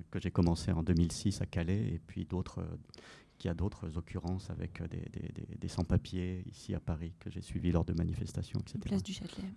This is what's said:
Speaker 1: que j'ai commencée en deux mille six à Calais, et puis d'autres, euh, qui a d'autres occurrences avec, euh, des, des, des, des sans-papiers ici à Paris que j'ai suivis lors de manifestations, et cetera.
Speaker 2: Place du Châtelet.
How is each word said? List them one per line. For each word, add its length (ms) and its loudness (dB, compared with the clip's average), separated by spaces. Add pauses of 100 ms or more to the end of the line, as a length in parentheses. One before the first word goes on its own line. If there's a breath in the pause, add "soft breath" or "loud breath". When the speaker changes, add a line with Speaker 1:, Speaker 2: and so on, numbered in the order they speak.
(100)
Speaker 1:
que 80 -4
j'ai 120 0
commencée 420 6
en 100 4
deux 120 6
mille 180 6
six 280 0
à 60 0
Calais, 480 0
et 40 -2
puis 260 -8
d'autres, 360 -2
euh, 160 -6 (640 loud breath)
qui 100 -2
a 60 2
d'autres 420 -2
occurrences 540 -2
avec, 300 -6
euh, 80 -4
des, 120 -6 (120)
des, 200 -6
des, 260 -8
des 100 -4
sans-papiers 800 2
ici 280 -6
à 60 -2
Paris 400 -4
que 100 -8
j'ai 100 -8
suivis 320 0
lors 120 6
de 100 0
manifestations, 640 0
et 100 -8
cetera. 180 -4
Speaker 2:
Place 140 2
du 100 -6
Châtelet. 440 -8